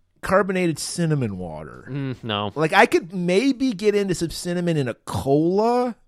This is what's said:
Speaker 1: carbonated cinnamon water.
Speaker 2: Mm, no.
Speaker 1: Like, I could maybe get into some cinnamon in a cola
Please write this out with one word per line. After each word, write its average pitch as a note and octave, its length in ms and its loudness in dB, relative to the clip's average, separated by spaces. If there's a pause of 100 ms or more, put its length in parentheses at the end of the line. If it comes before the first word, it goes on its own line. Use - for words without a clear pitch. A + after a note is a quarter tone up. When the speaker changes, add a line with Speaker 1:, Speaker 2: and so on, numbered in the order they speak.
(200)
Speaker 1:
carbonated F#3 580 2
cinnamon C#3 600 -2
water. D2+ 520 -12
Speaker 2:
Mm, C3+ 320 -6
no. G#2 320 -4
Speaker 1:
Like, D#3+ 200 0
I A3 100 8
could G3+ 300 0
maybe A3+ 580 2
get G#3 220 2
into G3 200 0
some E3+ 160 -4
cinnamon F3 460 -2
in C#3 100 0
a A2+ 80 -4
cola G3+ 1000 0 (120)